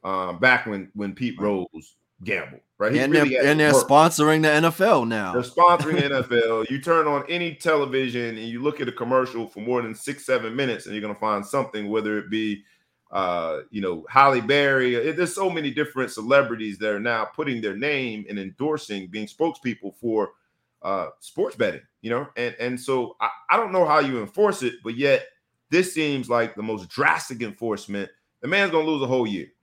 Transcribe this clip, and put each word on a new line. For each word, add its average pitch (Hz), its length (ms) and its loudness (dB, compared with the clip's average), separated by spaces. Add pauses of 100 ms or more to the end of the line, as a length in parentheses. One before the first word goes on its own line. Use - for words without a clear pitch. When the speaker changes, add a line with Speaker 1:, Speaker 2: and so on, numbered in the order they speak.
Speaker 1:
um, 92 340 -4
back 123 280 4
when, 98 280 -8
when 101 200 -8
Pete 117 240 -6
Speaker 2:
Right. 98 80 -2
Speaker 1:
Rose 90 500 -4 (260)
gambled, 90 380 -6 (180)
right? 107 140 0
He 143 80 2
Speaker 2:
And 139 120 2
Speaker 1:
really 147 180 6
Speaker 2:
they're, 127 80 0
Speaker 1:
had 135 120 4
Speaker 2:
and 156 80 4
Speaker 1:
to 151 60 4
Speaker 2:
they're 147 80 6
Speaker 1:
work. 127 160 6
Speaker 2:
sponsoring 156 540 6
the 156 100 4
N 151 120 4
F 165 160 0
L 190 260 4
now. 107 260 -4
Speaker 1:
They're 123 100 -2
sponsoring 165 540 4
the 143 80 2
Speaker 2:
<laughs> - 0 -
Speaker 1:
N 139 80 -2
F 127 180 -2
L. 113 380 2
You 135 120 -4
turn 165 260 2
on 143 220 0
any 170 260 -4
television 131 840 -2
and 110 100 -10
you 117 160 -8
look 143 180 -2
at 123 80 -4
a 120 40 -8
commercial 123 560 -2
for - 120 -16
more 120 220 -2
than 113 120 -8
six, 143 320 -10
seven 113 280 -2
minutes, 127 320 -4
and 101 80 -10
you're 107 80 -6
gonna 104 160 -8
find 104 260 -2
something, 107 440 -4
whether 107 300 0
it 92 120 -8
be, 107 320 -4 (480)
uh, 87 600 -2
you 107 120 -8
know, 85 260 -6
Halle 135 320 6
Berry. 135 540 2
It, 143 220 -2
there's 175 180 -2
so 190 160 0
many 156 200 -4
different 131 420 -4
celebrities 110 680 0
that 107 160 -2
are 101 60 -4
now 113 240 -2
putting 135 360 -6
their 101 160 -4
name 127 520 -4
and 101 100 -8
endorsing, 101 680 -6
being 107 180 -10
spokespeople 120 760 -6
for, 110 300 -2 (520)
uh, 92 260 -4 (120)
sports - 360 -6
betting, 92 260 -2 (200)
you 110 80 -6
know? 131 160 -2 (100)
And, 120 220 -4
and 123 220 -4
so 127 400 -2
I, 113 100 -2 (200)
I 180 60 4
don't 214 160 0
know 185 120 4
how 156 140 4
you 135 220 0
enforce 190 420 0
it, 120 200 -2
but 117 140 -6
yet 135 300 2 (440)
this 180 220 2
seems 143 380 -2
like 117 240 2
the 104 80 -8
most 107 260 -6
drastic 139 540 0
enforcement. 101 680 -6 (320)
The - 80 -8
man's 196 220 2
gonna 160 180 2
lose 147 140 0
a 131 40 -2
whole 123 200 2
year 95 220 -6 (140)